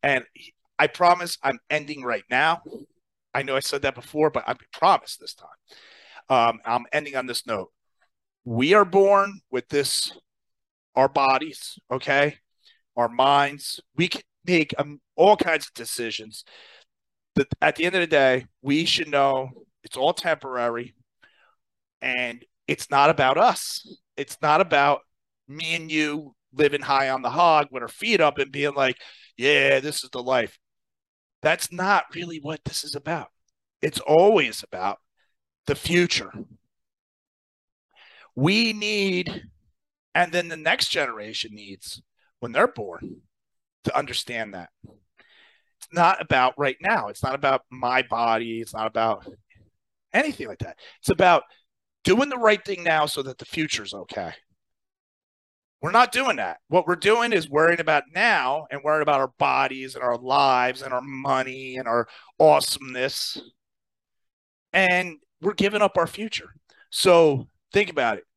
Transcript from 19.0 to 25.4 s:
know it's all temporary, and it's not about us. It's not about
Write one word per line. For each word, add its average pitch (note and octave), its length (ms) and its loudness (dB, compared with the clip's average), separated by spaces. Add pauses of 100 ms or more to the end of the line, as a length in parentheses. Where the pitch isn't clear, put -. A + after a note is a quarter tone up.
know C3+ 560 -2 (180)
it's - 140 -16
all C#3+ 160 0
temporary, B2 800 -6 (1080)
and B2 420 -6 (240)
it's - 220 -6
not C#3 200 4
about C#3 280 2
us. - 500 0 (300)
It's - 240 -10
not D#3 200 4
about D3 400 2 (460)